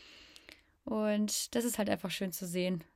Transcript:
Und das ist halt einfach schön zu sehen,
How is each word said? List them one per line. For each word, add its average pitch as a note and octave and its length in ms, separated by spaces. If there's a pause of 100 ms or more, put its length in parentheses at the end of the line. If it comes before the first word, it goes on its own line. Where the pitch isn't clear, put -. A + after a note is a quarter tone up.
(840)
Und G#3+ 680
das A#3 100
ist A#3+ 140
halt G#3 120
einfach F#3+ 200
schön F#3 220
zu F#3 140
sehen, F3+ 380 (120)